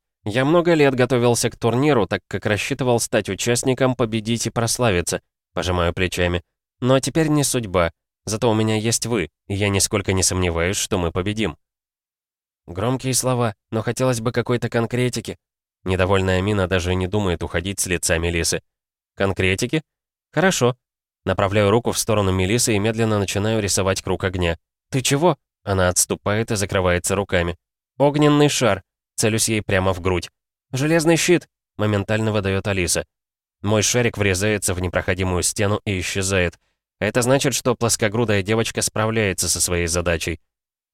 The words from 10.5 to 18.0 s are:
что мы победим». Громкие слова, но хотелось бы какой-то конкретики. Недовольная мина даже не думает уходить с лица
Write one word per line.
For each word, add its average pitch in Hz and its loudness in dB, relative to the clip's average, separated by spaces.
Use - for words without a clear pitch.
что - -4
мы 85 -2
победим». 98 -4
Громкие 120 -4
слова, 120 0
но 110 -2
хотелось 123 -2
бы 117 -4
какой-то 120 -2
конкретики. 117 -4
Недовольная 92 2
мина 101 0
даже 90 0
не 92 0
думает 90 -2
уходить 90 -6
с - -4
лица 87 0